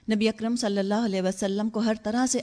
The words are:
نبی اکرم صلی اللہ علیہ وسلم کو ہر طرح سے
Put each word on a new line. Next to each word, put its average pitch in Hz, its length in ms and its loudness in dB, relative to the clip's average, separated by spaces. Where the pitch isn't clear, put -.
نبی 214 140 2
اکرم 220 260 -2
صلی 202 240 0
اللہ 208 260 2
علیہ 190 160 0
وسلم 196 480 -2
کو 220 100 -4
ہر 220 140 2
طرح 233 220 0
سے 247 180 0